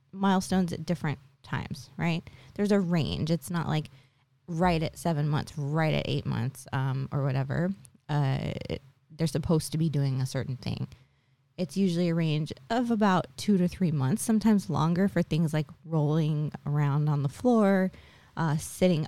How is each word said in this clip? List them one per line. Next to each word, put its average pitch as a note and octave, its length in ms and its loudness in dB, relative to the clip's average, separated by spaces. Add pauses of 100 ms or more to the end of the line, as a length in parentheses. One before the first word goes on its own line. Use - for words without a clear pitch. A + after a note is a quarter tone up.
(120)
milestones F#3+ 640 2
at D#3+ 120 -6
different D#3 340 -2 (240)
times, - 540 -8
right? E3 260 -2 (320)
There's G3+ 160 0
a G#3 80 4
range. E3 520 0
It's E3+ 180 -2
not, F3 180 -4
like, D#3 220 -2 (580)
right E3+ 340 0
at - 160 -6
seven D3+ 320 0
months, - 280 -2
right D3+ 360 0
at - 160 -2
eight C#3+ 160 -2
months, A#2+ 480 -4
um, C3+ 380 -2
or C#3+ 120 0
whatever. C#3 480 -2 (380)
Uh, C#3 440 0 (160)
it, - 120 -6 (340)
they're E3 120 0
supposed D#3+ 440 0
to D#3 60 -2
be D#3+ 120 0
doing C#3 300 0
a C3 60 -2
certain B2+ 320 -6
thing. A#2+ 300 -6 (680)
It's - 200 -6
usually F3+ 320 2
a E3 60 0
range D#3 360 0 (180)
of A#3 220 0
about G3+ 360 4 (100)
two G#3 200 2
to F3+ 100 4
three F3 240 -2
months, D3 320 0
sometimes G#3+ 460 2
longer E3+ 380 2
for F3 140 0
things D#3 320 0
like D3+ 140 0 (180)
rolling D3+ 640 0 (140)
around D3 420 2
on C#3+ 160 0
the C#3 60 0
floor, G3 640 2 (440)
uh, D#3+ 220 0
sitting D#3+ 500 0